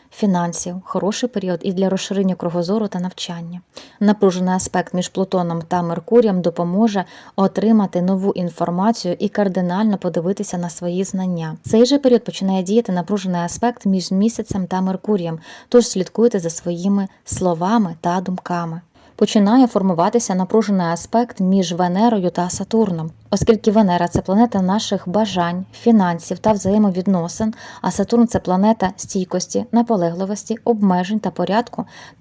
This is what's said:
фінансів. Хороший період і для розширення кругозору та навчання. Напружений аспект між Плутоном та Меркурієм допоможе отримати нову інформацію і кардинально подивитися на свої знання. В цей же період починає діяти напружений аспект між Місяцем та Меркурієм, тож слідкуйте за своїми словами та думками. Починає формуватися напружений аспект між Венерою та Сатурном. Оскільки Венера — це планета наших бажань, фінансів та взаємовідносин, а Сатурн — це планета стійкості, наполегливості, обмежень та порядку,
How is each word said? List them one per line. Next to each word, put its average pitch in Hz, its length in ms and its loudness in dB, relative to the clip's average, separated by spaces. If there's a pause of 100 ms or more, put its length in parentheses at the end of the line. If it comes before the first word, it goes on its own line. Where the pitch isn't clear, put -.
(120)
фінансів. 175 640 -2 (100)
Хороший 202 440 -4
період 185 340 -2
і 196 100 -2
для 190 160 0
розширення 190 460 -2
кругозору 180 520 -2
та 190 120 -6
навчання. 175 640 -10 (380)
Напружений 185 560 2
аспект 180 380 -4
між 180 160 -4
Плутоном 180 520 -2
та 175 200 -2
Меркурієм 180 600 2
допоможе 180 640 0 (300)
отримати 196 680 2
нову 190 300 0
інформацію 175 880 -2
і 202 100 -2
кардинально 190 680 0
подивитися 180 600 -4
на 175 120 -6
свої 175 340 -4
знання. 175 600 -4
В - 40 -10
цей 233 160 6
же 277 140 2
період 247 240 4
починає 190 400 -2
діяти 214 280 0
напружений 180 500 -2
аспект 233 440 -4
між 190 260 0
Місяцем 196 560 -2
та 185 140 -2
Меркурієм, 185 580 -2 (300)
тож 240 180 6
слідкуйте 214 520 0
за 165 100 -4
своїми 185 580 -2 (180)
словами 180 760 -2
та 175 200 -2
думками. 175 600 -6 (340)
Починає 220 520 4
формуватися 190 680 2
напружений 185 520 2
аспект 226 520 -2
між 185 340 2
Венерою 180 560 2
та 175 200 -2
Сатурном. 180 600 -2 (200)
Оскільки 214 400 4
Венера — 180 360 4
це 180 140 -2
планета 214 400 2
наших 190 480 -2
бажань, 185 640 -2
фінансів 185 680 2
та 220 120 2
взаємовідносин, 196 1040 0 (280)
а 180 100 -2
Сатурн — 233 360 2
це 190 120 -2
планета 190 560 2
стійкості, 185 760 -4
наполегливості, 202 920 0
обмежень 202 560 2
та 190 120 -4
порядку, 185 540 -2 (360)